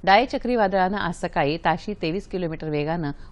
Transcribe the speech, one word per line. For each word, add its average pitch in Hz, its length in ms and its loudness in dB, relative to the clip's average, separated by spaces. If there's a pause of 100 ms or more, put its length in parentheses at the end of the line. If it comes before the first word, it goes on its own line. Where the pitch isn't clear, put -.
डाये 202 220 6
चक्रीवादळानं 202 720 0
आज 214 160 -2
सकाळी 165 420 0
ताशी 170 460 -2
तेवीस 175 260 -4
किलोमीटर 160 400 -6
वेगानं 151 420 -2 (220)